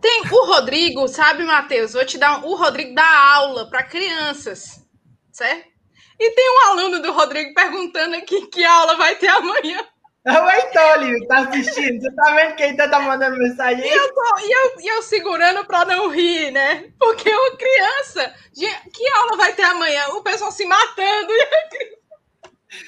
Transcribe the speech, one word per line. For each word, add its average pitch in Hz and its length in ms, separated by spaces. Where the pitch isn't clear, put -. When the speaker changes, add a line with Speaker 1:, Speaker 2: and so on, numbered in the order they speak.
Speaker 1:
Tem 453 220
o 453 240
Rodrigo, 277 640
sabe, 311 360
Matheus? 277 480
Vou 254 120
te 262 140
dar 285 220
um, 294 80
o 370 80
Rodrigo 277 380
dá 302 420
aula 262 340
pra 254 120
crianças, 302 1000
certo? 277 360
E 453 120
tem 508 200
um 508 220
aluno 359 280
do 320 120
Rodrigo 285 420
perguntando 349 640
aqui 370 320
que 349 160
aula 330 320
vai 330 180
ter 381 140
amanhã. 359 500
Speaker 2:
Não, 320 260
então, 311 520
Lívia, 240 260
tá 262 100
assistindo? 262 600
Você 262 100
tá 294 240
vendo 311 220
que 311 80
ele 285 120
tá 285 220
mandando 262 400
mensagem 247 460
aí? 554 40
Speaker 1:
E 587 40
eu 554 200
tô, 466 280
e 415 100
eu, 508 300
e 370 80
eu 440 140
segurando 370 600
pra 349 200
não 370 240
rir, 320 420
né? 277 480
Porque 453 320
uma 508 260
criança, 508 800
gente, 370 380
que 480 180
aula 453 280
vai 359 160
ter 403 100
amanhã? 330 460
O 403 140
pessoal 381 280
se 392 160
matando 403 640
e 453 100
a 640 280
criança - 280